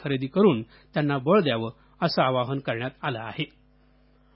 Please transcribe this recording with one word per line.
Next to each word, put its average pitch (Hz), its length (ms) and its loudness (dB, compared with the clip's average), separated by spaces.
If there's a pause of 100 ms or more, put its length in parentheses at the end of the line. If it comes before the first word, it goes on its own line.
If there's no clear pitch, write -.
खरेदी 135 220 -2
करून 156 360 4
त्यांना 143 560 -4
बळ 160 220 4
द्यावं, 113 300 0 (320)
असं 170 200 0
आवाहन 131 360 0
करण्यात 123 320 -6 (120)
आलं 131 160 -6
आहे. 113 260 -8 (920)